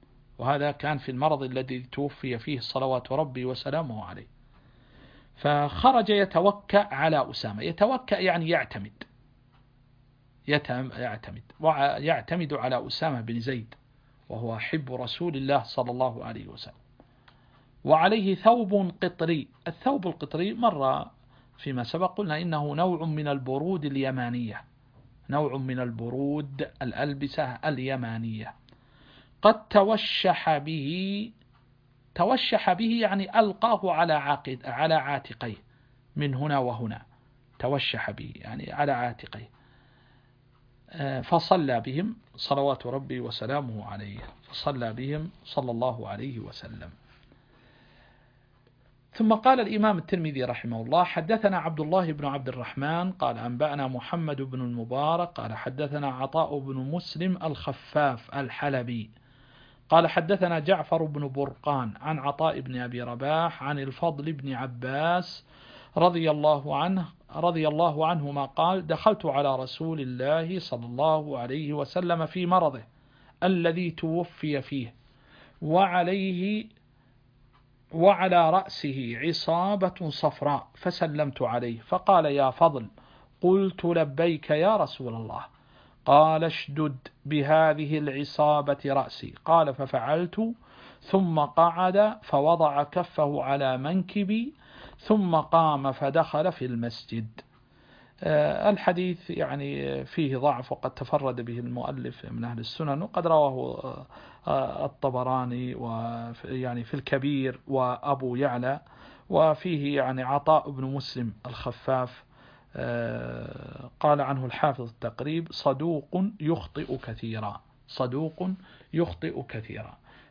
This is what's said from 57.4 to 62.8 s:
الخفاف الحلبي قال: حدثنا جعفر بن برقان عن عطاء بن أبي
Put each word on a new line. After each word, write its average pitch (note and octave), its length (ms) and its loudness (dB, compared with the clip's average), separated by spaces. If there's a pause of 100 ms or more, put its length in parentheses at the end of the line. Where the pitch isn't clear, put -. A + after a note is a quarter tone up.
الخفاف C#3 920 -2
الحلبي B2 720 -4 (800)
قال: E3 180 8
حدثنا E3+ 520 2
جعفر D#3+ 440 2
بن D3 240 -4
برقان C3+ 760 -2
عن D3+ 180 -4
عطاء C#3+ 400 0
بن B2+ 180 -8
أبي B2 240 -6